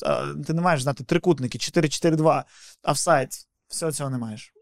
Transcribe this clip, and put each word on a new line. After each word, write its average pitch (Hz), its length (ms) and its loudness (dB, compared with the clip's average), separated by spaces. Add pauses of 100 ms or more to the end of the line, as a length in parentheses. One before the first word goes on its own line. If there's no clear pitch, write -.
а, 139 240 0 (200)
ти 160 60 -2
не 165 100 0
маєш 165 200 2
знати 135 220 -2
трикутники, 139 540 0
чотири 165 300 0
чотири 160 280 2
два, 151 280 2 (380)
офсайд, 147 460 2 (400)
всього 160 240 -4
цього 139 180 -4
не 127 80 -4
маєш. 110 440 -10